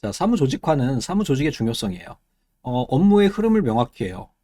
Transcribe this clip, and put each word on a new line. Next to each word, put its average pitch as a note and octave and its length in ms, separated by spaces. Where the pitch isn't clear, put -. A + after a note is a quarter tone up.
자, G#2 80
사무 A3 260
조직화는 C#3 600
사무 F#3 240
조직의 C#3+ 300
중요성이에요. A2+ 640
어, B2 260
업무의 G3+ 400
흐름을 G#3+ 340
명확히 A#2 440
해요. F#2 240